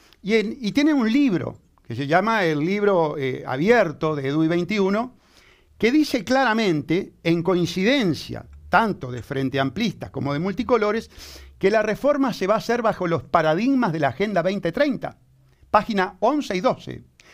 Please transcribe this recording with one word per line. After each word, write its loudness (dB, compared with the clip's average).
y -2
en, 0
y -4
tienen 2
un 2
libro 0
que -8
se -4
llama 2
el 2
libro, 0
eh, -4
abierto 0
de -4
eduy 0
veintiuno, -2
que 2
dice 0
claramente, 0
en 0
coincidencia, 0
tanto 0
de -10
Frente -4
Amplistas -4
como -4
de -2
Multicolores, -2
que 2
la 4
reforma 2
se -4
va 4
a 2
hacer -2
bajo 0
los 0
paradigmas 2
de -4
la 2
Agenda -2
veinte -2
treinta, -2
página 0
once 0
y 0
doce. -4